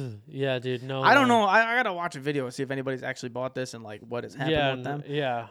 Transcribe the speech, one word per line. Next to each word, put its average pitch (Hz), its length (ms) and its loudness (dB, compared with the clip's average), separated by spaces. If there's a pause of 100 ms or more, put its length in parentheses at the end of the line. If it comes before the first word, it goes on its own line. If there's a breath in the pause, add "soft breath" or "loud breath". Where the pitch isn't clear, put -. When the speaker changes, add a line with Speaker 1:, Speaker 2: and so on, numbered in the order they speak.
(260)
Speaker 1:
yeah, 135 320 -2
dude, 123 240 -4
no 131 200 -4
Speaker 2:
I 185 100 6
don't 269 120 8
Speaker 1:
way. 247 40 6
Speaker 2:
know. 233 140 6
I, 220 300 4
I 240 40 0
gotta 233 160 2
watch 170 240 -4
a 139 40 -8
video 143 260 -2
and 127 80 -10
see 139 80 -4
if 127 80 -4
anybody's 131 320 -4
actually 127 260 -8
bought 127 260 -6
this 127 200 -6
and, 117 100 -14
like, 104 160 -12
what 117 240 -6
has - 100 -14
happened - 220 0
Speaker 1:
Yeah, 143 180 4
Speaker 2:
with 127 120 -8
Speaker 1:
n-, 143 140 -4
Speaker 2:
them. 143 60 -12
Speaker 1:
yeah. 131 440 -2